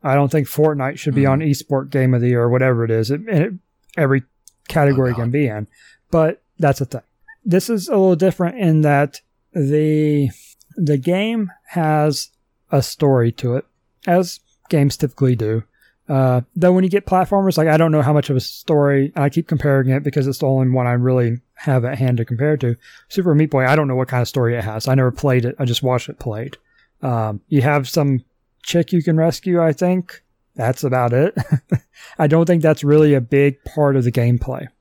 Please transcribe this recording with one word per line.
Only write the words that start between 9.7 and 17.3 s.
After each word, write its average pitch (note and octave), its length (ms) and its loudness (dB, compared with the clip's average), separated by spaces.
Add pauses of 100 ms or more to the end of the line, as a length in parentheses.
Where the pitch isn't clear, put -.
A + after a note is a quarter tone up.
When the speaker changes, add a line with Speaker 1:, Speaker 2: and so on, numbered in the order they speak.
Speaker 1:
the D3 220 0
game G3 520 -2 (200)
has D3+ 600 -2 (400)
a C3+ 120 0
story B2+ 500 0
to B2 240 -6
it, - 80 -6 (420)
as F3+ 320 0 (300)
games C#3+ 280 2
typically C3 380 0
do. A2 300 -4 (440)
Uh, C3 340 2 (120)
though F3+ 180 2
when F#3 120 2
you F#3 60 0
get G3+ 140 -2
platformers, F#3+ 540 0